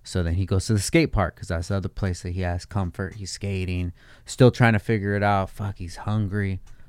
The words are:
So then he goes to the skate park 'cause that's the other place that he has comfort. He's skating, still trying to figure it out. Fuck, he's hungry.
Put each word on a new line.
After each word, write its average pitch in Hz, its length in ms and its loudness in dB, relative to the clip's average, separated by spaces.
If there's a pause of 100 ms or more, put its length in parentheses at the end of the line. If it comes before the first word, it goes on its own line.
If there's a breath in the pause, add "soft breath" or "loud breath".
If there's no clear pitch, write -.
So - 200 -2
then 85 120 0
he 95 100 0
goes 95 220 0
to 113 60 2
the 104 60 4
skate 160 320 2
park 98 240 0
'cause - 140 -14
that's 85 200 -4
the 101 80 0
other 92 120 -4
place 92 340 -4
that 87 80 -6
he 90 100 -4
has 87 240 -4
comfort. 92 500 -6
He's 101 160 -12
skating, 90 600 -4 (320 soft breath)
still 123 260 8
trying 113 220 6
to 107 60 4
figure 101 360 0
it 101 80 2
out. 98 260 2
Fuck, 101 280 -8
he's 85 200 -10
hungry. 101 600 -2 (300 soft breath)